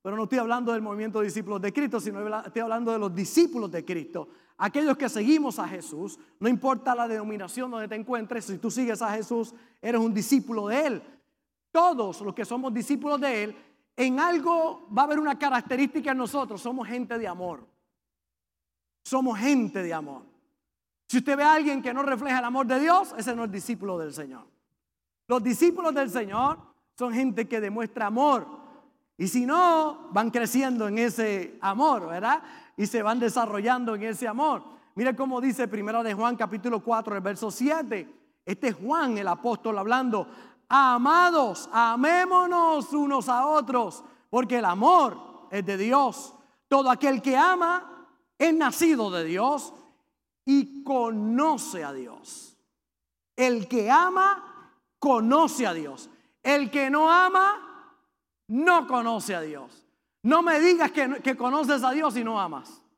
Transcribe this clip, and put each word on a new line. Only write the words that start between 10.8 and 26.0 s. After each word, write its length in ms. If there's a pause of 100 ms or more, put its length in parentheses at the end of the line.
Él. 160 (680)
Todos 480
los 120
que 120
somos 280
discípulos 480
de 220
Él, 200 (360)
en 220
algo 760
va 80
a 40
haber 120
una 200
característica 720
en 80
nosotros, 420
somos 260
gente 300
de 100
amor. 400 (1400)
Somos 360
gente 440
de 120
amor. 280 (840)
Si 80
usted 180
ve 80
a 120
alguien 260
que 140
no 80
refleja 380
el 40
amor 220
de 120
Dios, 380
ese 180
no 100
es 60
discípulo 460
del 160
Señor. 340 (840)
Los 140
discípulos 520
del 160